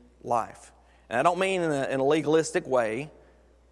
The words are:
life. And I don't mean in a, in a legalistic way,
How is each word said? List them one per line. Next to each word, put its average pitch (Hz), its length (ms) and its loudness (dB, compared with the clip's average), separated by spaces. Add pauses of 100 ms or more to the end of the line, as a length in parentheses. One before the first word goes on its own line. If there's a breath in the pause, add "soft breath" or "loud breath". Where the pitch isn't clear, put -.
(240)
life. - 480 -4 (380 soft breath)
And 117 100 -2
I 135 40 0
don't 175 140 2
mean 190 240 0
in 165 100 0
a, 139 160 0
in 135 120 -2
a 131 60 0
legalistic 156 600 2
way, 127 460 -2 (600 soft breath)